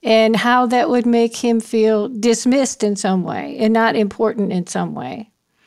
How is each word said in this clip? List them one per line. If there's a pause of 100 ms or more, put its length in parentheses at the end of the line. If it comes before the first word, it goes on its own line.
and
how
that
would
make
him
feel
dismissed
in
some
way
and
not
important
in
some
way. (360)